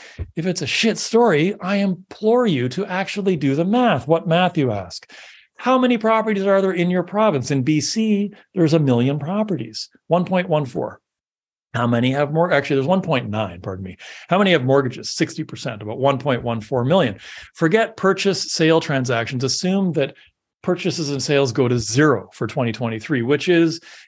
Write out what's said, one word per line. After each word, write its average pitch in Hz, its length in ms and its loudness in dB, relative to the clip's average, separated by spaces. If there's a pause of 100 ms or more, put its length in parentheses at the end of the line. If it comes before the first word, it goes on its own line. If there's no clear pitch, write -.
(340)
If 165 120 -4
it's 180 140 -2
a 147 60 -4
shit 214 320 0
story, 196 600 2
I 190 160 -4
implore 208 680 0
you 131 240 0
to 190 160 -4
actually 190 500 -2
do 135 180 0
the 160 100 0
math. 202 440 0
What 165 180 2
math, 175 320 2
you 127 140 0
ask? 95 380 -10 (460)
How 254 220 0
many 247 180 2
properties 220 480 0
are 196 160 4
there 190 120 0
in 175 180 0
your 180 140 2
province? 185 460 0
In 139 120 0
B 151 180 2
C, 208 520 0 (220)
there's 165 200 4
a 165 40 6
million 135 400 2
properties, 190 720 -6 (200)
one 175 160 2
point 180 240 -2
one 151 180 0
four. 120 340 -8 (720)
How 120 140 0
many 120 260 2
have 143 200 0
mor-, 165 200 2
actually, 143 240 0
there's 135 100 0
one 185 160 2
point 131 280 -2
nine, 101 300 -4
pardon 95 240 -10
me. 90 120 -14 (320)
How 175 100 2
many 196 140 4
have 135 120 2
mortgages? 131 440 0
Sixty - 360 -4
percent, 110 380 -12
about 107 160 -8
one 135 200 2
point 131 240 -2
one 117 180 -4
four 120 240 -4
million. 139 340 2 (360)
Forget 214 420 2
purchase 190 560 0
sale 160 280 4
transactions. 127 640 -2
Assume 180 480 -2
that 139 220 -2 (480)
purchases 175 480 -4
and 135 120 -4
sales 139 300 2
go 123 140 2
to 123 120 2
zero 113 540 2
for - 140 -6
twenty 120 240 -2
twenty-three, 117 520 -4
which 139 260 0
is, 165 320 4 (280)